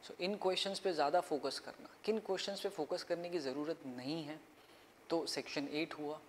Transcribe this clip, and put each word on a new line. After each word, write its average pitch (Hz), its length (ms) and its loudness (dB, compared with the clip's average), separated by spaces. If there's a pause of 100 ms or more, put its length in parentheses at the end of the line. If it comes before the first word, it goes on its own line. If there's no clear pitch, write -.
So, - 140 -8
इन 190 140 0
questions 185 440 0
पे 190 140 2
ज़्यादा 151 280 6
focus - 380 0
करना। - 300 -14 (140)
किन 220 160 2
questions 196 420 -2
पे 202 80 0
focus 170 340 -2
करने 175 260 2
की 175 100 2
ज़रूरत 147 460 0
नहीं 131 380 -2
है? 151 160 -8 (680)
तो 165 160 4
section 143 420 -2
एट 156 260 -2
हुआ। 151 360 -6